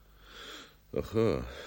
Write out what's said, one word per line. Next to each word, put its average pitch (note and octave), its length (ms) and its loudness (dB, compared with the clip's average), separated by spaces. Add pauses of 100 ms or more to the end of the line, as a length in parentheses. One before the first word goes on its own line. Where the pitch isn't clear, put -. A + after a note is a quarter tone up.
(960)
Ահա, A2+ 340 4 (380)